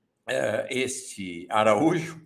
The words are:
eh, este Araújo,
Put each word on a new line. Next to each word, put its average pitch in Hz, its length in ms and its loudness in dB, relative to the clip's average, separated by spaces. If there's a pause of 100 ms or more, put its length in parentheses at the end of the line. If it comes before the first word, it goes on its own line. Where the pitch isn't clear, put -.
(280)
eh, 123 440 0
este 98 760 -6
Araújo, 113 800 2